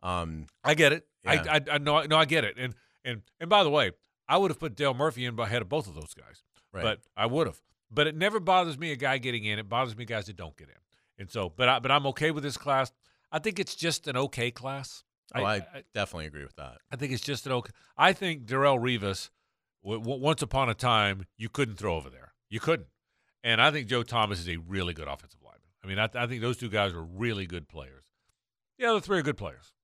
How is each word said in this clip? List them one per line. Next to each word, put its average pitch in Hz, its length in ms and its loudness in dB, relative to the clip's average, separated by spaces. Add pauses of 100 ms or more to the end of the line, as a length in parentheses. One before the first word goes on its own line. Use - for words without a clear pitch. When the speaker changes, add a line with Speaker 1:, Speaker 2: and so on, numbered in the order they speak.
Speaker 1:
Um, 82 440 -4 (180)
Speaker 2:
I 147 100 6
get 151 180 6
it. 165 140 -4 (160)
Speaker 1:
yeah. 160 260 2
Speaker 2:
I, 156 80 4
I, 151 40 4 (140)
I 147 40 4
know, 147 240 2
no, 151 140 2
I 160 80 8
get 151 180 2
it. 107 160 -2
And, 127 160 -6 (300)
and, 117 180 -8 (160)
and 165 100 -8
by 202 140 8
the 160 80 4
way, 131 220 4 (360)
I 151 100 6
would 190 120 4
have 147 80 -6
put 147 160 -8
Dale 139 200 2
Murphy 127 300 0
in 117 140 -4
ahead 113 240 0
of 95 60 -8
both 139 180 -2
of 87 80 -14
those 82 200 -14
guys. - 280 -20 (300)
Speaker 1:
Right. 92 100 -6
Speaker 2:
But 110 180 -2 (160)
I 104 100 0
would 139 200 0
have. 90 140 -10 (320)
But 147 160 4
it 156 80 -6
never 208 240 0
bothers 175 360 2
me 160 140 -6
a 143 60 -4
guy 135 220 0
getting 120 260 -4
in. 107 160 -2
It 101 80 -10
bothers 117 280 -2
me 120 80 -12
guys 107 220 -6
that 104 100 -14
don't 82 200 -14
get 76 120 -20
in. - 60 -20 (460)
And 95 100 -14
so, 98 180 -2
but 123 200 2
I, 131 100 6
but 127 140 2
I'm 143 160 4
okay 151 240 0
with 147 100 -4
this 135 140 -6
class. 135 340 0 (420)
I 156 60 -2
think 185 220 -4
it's - 160 -6
just 160 320 -4
an 131 80 -4
okay 127 340 -2
class. 131 540 -10 (320)
Speaker 1:
Oh, 120 80 0
Speaker 2:
I, 104 80 2
Speaker 1:
I 107 40 2 (180)
Speaker 2:
I 135 80 -14 (120)
Speaker 1:
definitely 92 320 -4
agree 73 160 -12
with 64 140 -18
that. 69 220 -16 (120)
Speaker 2:
I 135 60 -10
think 131 160 -4
it's 120 100 -4
just 143 240 -6
an 135 60 -2
okay. 123 180 -4 (260)
I 170 160 6
think 165 340 -4
Darrelle 135 340 4
Revis, 107 500 -2 (540)
w-, 107 160 -4
w-, 123 200 -4
once 151 220 2
upon 135 260 0
a 113 60 0
time, 101 520 2 (100)
you 110 120 -8
couldn't 113 280 -2
throw 95 180 0
over 71 160 -6
there. 65 220 -20 (160)
You 107 100 -8
couldn't. 156 300 -2 (560)
And 117 160 4
I 139 100 8
think 147 160 -4
Joe 120 160 0
Thomas 107 380 0
is 85 80 -8
a 87 80 -4
really 87 380 -4
good 80 120 -12
offensive - 380 -12
lineman. - 160 -20 (240)
I - 20 -12
mean, 95 140 -4
I, 110 80 2
th-, 120 160 -6
I - 20 -4
think 120 140 -6
those 117 160 -2
two 123 140 -8
guys 101 220 2
are 85 120 -8
really 98 420 -4
good 85 220 -10
players. 67 340 -18 (760)
The 247 60 0
other 220 140 2
three 190 180 0
are 165 40 0
good 135 140 -2
players. 78 360 -12 (120)